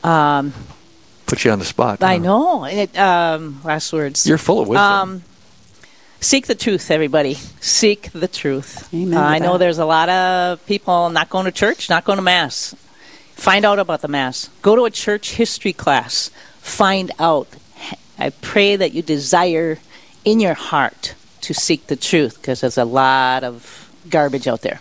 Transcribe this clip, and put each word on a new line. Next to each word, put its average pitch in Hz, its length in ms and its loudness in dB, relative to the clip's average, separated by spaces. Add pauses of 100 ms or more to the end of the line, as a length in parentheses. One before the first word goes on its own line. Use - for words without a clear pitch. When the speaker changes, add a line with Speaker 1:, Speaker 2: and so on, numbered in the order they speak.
Speaker 1:
Um, 147 480 2 (720)
Speaker 2:
Put - 180 -2
you 117 60 6
on 104 80 2
the 90 60 -6
spot, 113 380 -2
Speaker 1:
I 185 160 2
Speaker 2:
huh? 170 40 -2
Speaker 1:
know. 220 420 2
It, 196 320 -4
um, 165 680 0
last 156 280 -4
words. 147 340 -2
Speaker 2:
You're 156 120 4
full 202 220 0
of 107 80 -2
wisdom. 202 160 4
Speaker 1:
Um, 190 380 0 (1000)
seek - 260 0
the 247 80 -2
truth, - 380 -2
everybody. 147 420 2 (260)
Seek - 520 0
the 170 160 -4
truth. - 680 -6
Speaker 3:
Amen 175 240 0
Speaker 1:
Uh, 151 40 4
Speaker 3:
to 147 40 2
Speaker 1:
I 156 140 2
know 175 140 2
Speaker 3:
that. 180 40 0
Speaker 1:
there's 175 200 2
a 165 60 0
lot 160 240 2
of 180 580 0
people 175 440 0
not 165 180 0
going 190 180 -2
to 185 60 -2
church, - 380 -2
not 170 140 2
going 196 140 0
to 190 40 -4
Mass. 180 540 0 (580)
Find 196 300 2
out 202 160 4
about 175 220 -4
the 151 60 -8
Mass. 139 400 -4 (140)
Go 214 140 6
to 247 80 4
a 226 60 0
church - 420 -6
history - 400 -2
class. - 580 -2 (300)
Find 190 580 0
out. 156 300 0 (680)
I 139 120 -2
pray 202 460 0
that 185 180 -2
you 170 80 -4
desire 160 760 0 (460)
in 220 140 4
your 185 160 2
heart - 600 -2 (280)
to - 120 -8
seek - 340 -2
the 143 80 -2
truth, 147 460 0
'cause 127 180 -4
there's 127 180 -2
a 123 60 2
lot 131 580 2
of - 460 -14 (200)
garbage 143 380 0
out 117 160 -2
there. - 180 -6